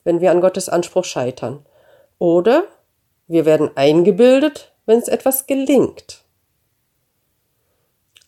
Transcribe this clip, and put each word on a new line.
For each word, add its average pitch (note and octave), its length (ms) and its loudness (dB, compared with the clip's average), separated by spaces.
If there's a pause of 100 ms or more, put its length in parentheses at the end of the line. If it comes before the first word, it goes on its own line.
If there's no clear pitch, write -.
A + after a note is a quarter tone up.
wenn E3+ 180 -2
wir F3+ 80 2
an E3+ 120 2
Gottes F#3 280 -2
Anspruch F3 360 -4
scheitern. B2+ 600 -8 (540)
Oder F#3 460 2 (640)
wir E3 140 0
werden D3+ 320 2
eingebildet, G#3 960 2 (140)
wenn A3+ 140 2
es A#3+ 100 -8
etwas C4 380 -4
gelingt. C4+ 760 -2 (2000)